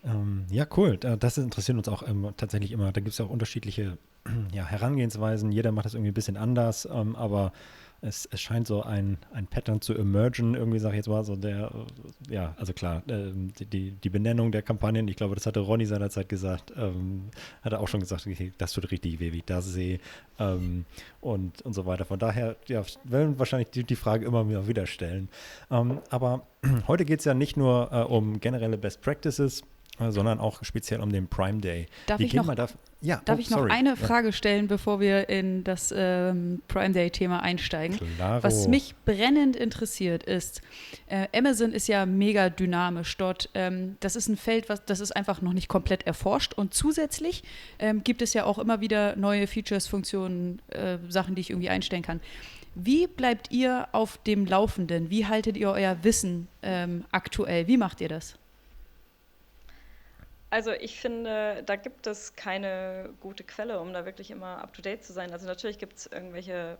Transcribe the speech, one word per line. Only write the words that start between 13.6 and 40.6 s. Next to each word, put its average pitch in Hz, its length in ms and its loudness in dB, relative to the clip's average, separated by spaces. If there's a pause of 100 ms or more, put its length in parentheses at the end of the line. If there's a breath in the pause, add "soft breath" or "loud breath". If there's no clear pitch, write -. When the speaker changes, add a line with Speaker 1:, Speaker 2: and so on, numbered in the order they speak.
Speaker 1:
die, 98 260 -4
die 98 180 -4
Benennung 113 420 2
der 107 100 0
Kampagnen, 110 460 0
ich 95 80 -4
glaube, 101 180 -2
das 101 140 -4
hatte 107 140 0
Ronny 110 260 2
seinerzeit 101 420 -2
gesagt, 92 480 -4
ähm, 95 520 -4 (340 loud breath)
hat 110 100 -2
er 107 60 -2
auch 101 80 -2
schon 104 120 0
gesagt, 90 280 -4
okay, 92 320 -6
das 90 140 -4
tut - 180 -4
richtig 82 280 -2
weh, 85 140 -2
wie 85 40 -4
ich 82 80 -8
das 90 200 -2
sehe, 92 340 -2 (380 loud breath)
ähm, 90 480 -2 (360 loud breath)
und, 95 420 -4
und 120 100 -6
so 92 140 -2
weiter. 92 180 -2
Von 98 140 -4
daher, 113 360 0 (120)
ja, 113 160 -2 (200)
werden 135 360 2
wahrscheinlich 127 320 0
die, 123 120 -2
die 120 120 0
Frage 110 320 2
immer 113 200 4
wieder, 104 200 0
wieder 110 180 0
stellen. 92 420 -6 (440 loud breath)
Ähm, 123 280 2 (120)
aber 127 340 0 (160)
<clears throat> 131 260 4
heute - 160 4
geht's 151 220 2
ja 143 80 6
nicht 139 240 2
nur, 123 340 6
äh, 120 120 2
um 107 360 2
generelle 113 380 0
Best - 240 -4
Practices, 139 640 0 (360)
äh, 113 120 0
sondern 107 280 2
auch 110 240 -2
speziell - 380 -4
um 104 100 0
den 95 160 2
Prime 101 340 0
Day. 85 260 -2 (180 loud breath)
Speaker 2:
Darf 208 140 0
Speaker 1:
Wir - 80 6
Speaker 2:
ich - 40 0
Speaker 1:
gehen 247 60 4
Speaker 2:
noch, 233 80 6
Speaker 1:
mal 147 100 0
da, 120 120 0 (340)
ja, 147 240 0
Speaker 2:
darf 220 120 4
Speaker 1:
oh, 240 40 -2
Speaker 2:
ich - 80 -6
noch 220 100 4
Speaker 1:
sorry. 117 120 4
Speaker 2:
eine 262 200 6
Speaker 1:
Ja. 247 40 0
Speaker 2:
Frage 233 360 4
stellen, 208 360 2
bevor 202 320 0
wir 196 300 4
in 190 340 0
das, 185 320 -2
ähm, 180 720 2
Prime 190 260 2
Day-Thema 175 480 2
einsteigen? 175 560 -2 (200)
Speaker 1:
Klaro. 104 260 2
Speaker 2:
Was 107 240 4
mich 269 260 4 (120)
brennend 254 500 4
interessiert 196 680 -2
ist, - 380 -4 (460 loud breath)